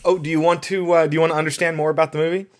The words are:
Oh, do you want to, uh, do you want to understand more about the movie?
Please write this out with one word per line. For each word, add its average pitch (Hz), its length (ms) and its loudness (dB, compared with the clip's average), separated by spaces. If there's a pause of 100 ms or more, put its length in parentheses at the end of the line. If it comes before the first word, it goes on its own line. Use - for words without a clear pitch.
Oh, 180 140 2
do 156 120 -6
you 160 120 0
want 170 220 2
to, 185 280 -2
uh, 165 160 4
do 147 80 -2
you 160 60 2
want 165 100 2
to 151 60 -2
understand 160 400 -2
more 151 120 0
about 156 220 0
the 151 60 -8
movie? 170 280 -2 (140)